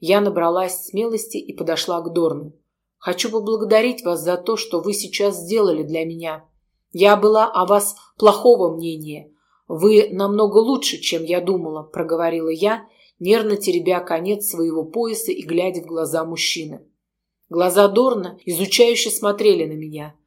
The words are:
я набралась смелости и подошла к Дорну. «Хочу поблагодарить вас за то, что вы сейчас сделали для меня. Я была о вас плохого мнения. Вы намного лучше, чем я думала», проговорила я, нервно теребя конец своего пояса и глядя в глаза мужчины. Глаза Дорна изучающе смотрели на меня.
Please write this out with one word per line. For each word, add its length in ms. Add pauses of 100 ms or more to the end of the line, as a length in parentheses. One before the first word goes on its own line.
я 200
набралась 680
смелости 500
и 200
подошла 440
к 120
Дорну. 400 (460)
«Хочу 320
поблагодарить 760
вас 160
за 160
то, 200
что 240
вы 120
сейчас 440
сделали 460
для 220
меня. 400 (480)
Я 240
была 340
о 160
вас 300 (220)
плохого 560
мнения. 580 (360)
Вы 420
намного 480
лучше, 400
чем 260
я 160
думала», 420
проговорила 680
я, 380 (320)
нервно 380
теребя 440
конец 460
своего 380
пояса 480
и 100
глядя 400
в 40
глаза 380
мужчины. 580 (680)
Глаза 400
Дорна 560
изучающе 680
смотрели 540
на 80
меня. 420 (120)